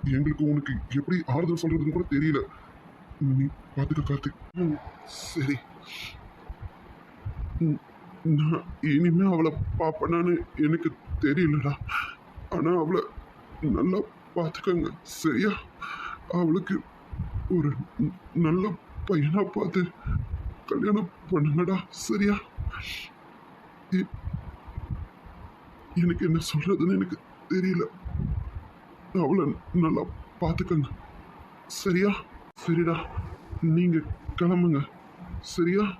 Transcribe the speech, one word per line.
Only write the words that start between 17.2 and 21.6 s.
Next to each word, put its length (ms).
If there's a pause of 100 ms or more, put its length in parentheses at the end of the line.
ஒரு 140 (340)
ந-, 120 (300)
நல்ல 180 (440)
பையனா 340 (120)
பார்த்து 260 (880)
கல்யாணம் 420 (180)
பண்ணுங்கடா, 460 (280)